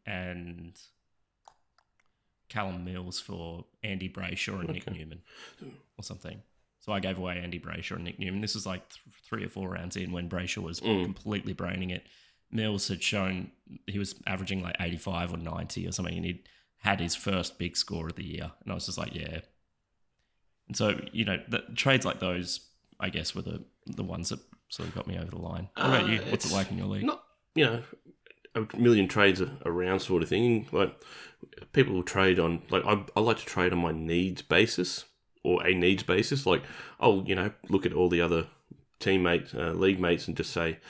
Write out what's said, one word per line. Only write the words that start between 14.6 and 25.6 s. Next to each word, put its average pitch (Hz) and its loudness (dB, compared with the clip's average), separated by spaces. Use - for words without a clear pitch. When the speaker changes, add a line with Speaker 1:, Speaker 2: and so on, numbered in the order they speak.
Speaker 1:
like, 87 -8
eighty-five 87 -4
or 87 -6
ninety 85 -6
or 87 -6
something, 87 -4
and 87 -6
he'd 87 -6
had 98 0
his 85 -2
first 92 -2
big 87 -6
score 80 -4
of 85 -6
the - -10
year. 80 -10
And - -8
I 90 -4
was 87 -6
just 95 -6
like, - -8
"Yeah." 78 -8
And 95 -6
so, 107 0
you 110 -2
know, 98 -2
the 113 -2
trades 131 2
like - -2
those, 90 -2
I 95 -2
guess, 80 -4
were 90 -6
the, - -8
the - -8
ones 85 -6
that - -8
sort 82 -10
of 85 -10
got - -6
me 90 -6
over 87 -8
the 85 -10
line. 85 -8